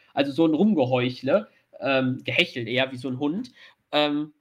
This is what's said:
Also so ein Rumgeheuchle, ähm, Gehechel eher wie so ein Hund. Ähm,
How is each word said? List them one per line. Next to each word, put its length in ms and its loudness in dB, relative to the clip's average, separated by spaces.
Also 180 0
so 160 4
ein 60 2
Rumgeheuchle, 960 2
ähm, 420 0
Gehechel 460 -2
eher 240 0
wie 60 -10
so 100 -8
ein 100 -6
Hund. 340 -4
Ähm, 500 -2